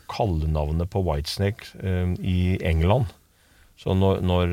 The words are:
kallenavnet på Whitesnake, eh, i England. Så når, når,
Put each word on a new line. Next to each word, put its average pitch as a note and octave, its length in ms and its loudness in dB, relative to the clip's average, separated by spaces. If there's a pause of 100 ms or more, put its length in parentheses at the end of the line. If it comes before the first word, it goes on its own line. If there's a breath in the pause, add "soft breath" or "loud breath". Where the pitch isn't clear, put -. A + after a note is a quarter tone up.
kallenavnet D#2+ 840 -2
på G2 120 -2
Whitesnake, F2 720 -2 (100)
eh, F2+ 360 -2
i F2+ 440 0
England. F2 460 2 (720 soft breath)
Så F#2+ 180 0
når, F#2+ 240 4
når, F2+ 300 2